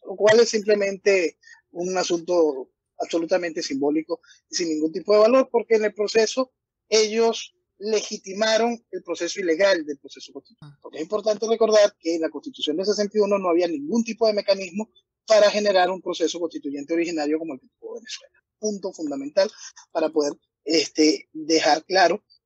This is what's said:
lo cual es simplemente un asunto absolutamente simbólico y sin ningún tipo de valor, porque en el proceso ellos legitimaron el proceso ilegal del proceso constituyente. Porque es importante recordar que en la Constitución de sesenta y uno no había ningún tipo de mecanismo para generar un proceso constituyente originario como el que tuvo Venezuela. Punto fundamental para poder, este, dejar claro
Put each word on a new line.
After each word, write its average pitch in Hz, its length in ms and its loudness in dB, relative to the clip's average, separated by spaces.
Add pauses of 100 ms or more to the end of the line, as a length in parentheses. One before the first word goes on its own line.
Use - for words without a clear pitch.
lo 190 120 -10
cual 214 240 6
es 226 80 2
simplemente 196 880 0 (340)
un 180 260 -6
asunto 170 720 0 (300)
absolutamente 170 640 -2
simbólico 151 560 -2 (300)
y - 60 -10
sin 175 120 -4
ningún 156 240 -2
tipo 180 220 -2
de 208 60 8
valor, 247 300 6
porque 226 260 2
en 214 100 2
el 208 80 -2
proceso 220 580 0 (380)
ellos 220 640 0 (220)
legitimaron 220 1120 -2
el 185 120 -10
proceso 170 360 -6
ilegal 175 460 2
del 143 140 -8
proceso - 340 -20
constituyente. - 480 -20
Porque - 160 -16
es 151 60 -8
importante 208 440 -6
recordar 214 500 4
que 165 180 -2
en 170 60 -6
la 156 80 -2
Constitución - 460 -8
de 185 80 -4
sesenta 208 340 -2
y 214 40 4
uno 202 180 0
no 190 100 -4
había 175 200 2
ningún 165 340 -2
tipo 226 240 -2
de 214 60 2
mecanismo 196 560 -2 (360)
para 208 240 6
generar 196 400 2
un 185 120 -6
proceso 170 400 -4
constituyente 147 520 -8
originario 160 460 -2
como 160 140 -10
el 131 80 -14
que - 80 -20 (100)
tuvo 113 140 -14
Venezuela. - 400 -16 (260)
Punto 202 320 -6
fundamental 147 580 -2 (420)
para 160 180 0
poder, 147 240 0 (320)
este, 156 640 2
dejar 156 540 0
claro 180 400 2 (200)